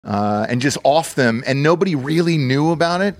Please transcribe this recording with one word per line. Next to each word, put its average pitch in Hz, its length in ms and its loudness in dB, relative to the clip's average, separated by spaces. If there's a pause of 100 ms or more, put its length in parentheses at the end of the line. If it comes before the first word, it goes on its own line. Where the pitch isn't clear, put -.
uh, 104 440 0
and 120 120 -2
just 131 220 0
off 151 320 0
them, 120 320 0
and 135 160 0
nobody 170 320 2
really 160 420 0
knew 143 360 0
about 170 280 0
it. 196 200 -2